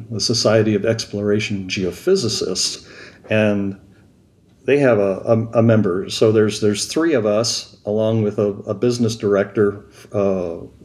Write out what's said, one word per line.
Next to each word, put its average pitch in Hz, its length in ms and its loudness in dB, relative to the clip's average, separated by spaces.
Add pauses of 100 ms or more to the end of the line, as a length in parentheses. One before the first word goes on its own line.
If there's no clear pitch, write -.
(120)
the 107 80 -6
Society 107 560 2
of 98 100 -2
Exploration 104 840 -2
Geophysicists, 101 1200 -4 (420)
and 104 500 0 (840)
they 139 120 4
have 123 220 4
a, 98 260 0
a, 113 340 2
a 113 40 4
member. 98 460 2
So 110 220 4
there's, 107 300 2
there's 104 240 0
three 165 280 0
of 110 120 0
us, 107 600 -2
along 110 360 0
with 104 160 -2
a, 104 120 2 (180)
a 107 80 -4
business 120 400 0
director, 101 680 0 (260)
uh, 95 460 -2 (280)